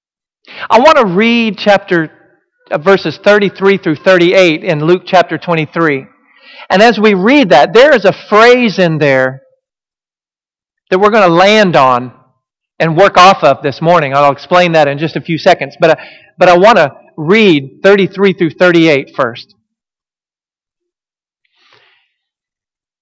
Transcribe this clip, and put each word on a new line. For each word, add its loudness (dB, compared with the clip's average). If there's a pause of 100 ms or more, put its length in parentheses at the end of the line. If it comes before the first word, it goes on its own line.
(680)
I 0
want 2
to 0
read -2
chapter, -2 (600)
uh, -6
verses -2
thirty-three 0
through -6
thirty-eight 0
in -4
Luke 0
chapter 0
twenty-three. -6 (680)
And 2
as 2
we 2
read 0
that, 2
there 4
is -2
a 2
phrase 0
in -2
there -2 (1500)
that -2
we're 0
gonna 2
land 2
on 0 (680)
and -2
work 2
off 2
of 0
this -8
morning. -2
I'll 0
explain -2
that 2
in -6
just -8
a -10
few -8
seconds. -2
But, 2
uh, 0 (440)
but 2
I 4
wanna 2 (200)
read -2
thirty-three 0
through -4
thirty-eight 0
first. -8 (3500)